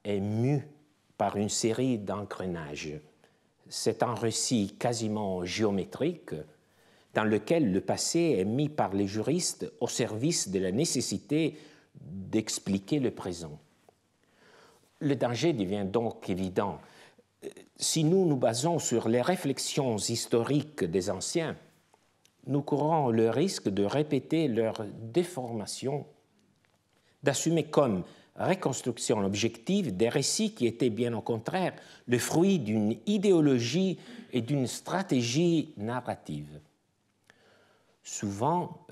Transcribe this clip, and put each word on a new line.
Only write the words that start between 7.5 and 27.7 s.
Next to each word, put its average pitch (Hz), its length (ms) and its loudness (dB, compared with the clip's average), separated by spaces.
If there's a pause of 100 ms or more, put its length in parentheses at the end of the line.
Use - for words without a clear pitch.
le 95 100 2
passé 156 560 2
est 95 80 0
mis 139 240 0
par 104 240 -2
les 98 140 2
juristes 117 720 -2
au 117 80 0
service 117 640 -2
de 95 100 0
la 92 120 0
nécessité 135 840 0 (380)
d'expliquer 98 1040 -2
le 117 120 0
présent. 85 460 -10 (1400)
Le 139 160 2
danger 127 380 2
devient 98 360 -2
donc 113 400 -2
évident. 95 500 -2 (1000)
Si - 260 0
nous 185 220 6
nous 147 120 4
basons 123 420 2
sur 117 280 0
les 120 140 4
réflexions 139 760 0
historiques 117 880 -2
des 90 260 0
anciens, 98 460 -4 (920)
nous 139 140 0
courons 147 480 2
le 113 200 4
risque 143 400 0
de 101 140 2
répéter 147 640 0
leurs 110 380 0 (160)
déformations, 123 1040 -4 (1160)
d'assumer 151 400 2
comme 110 400 2 (340)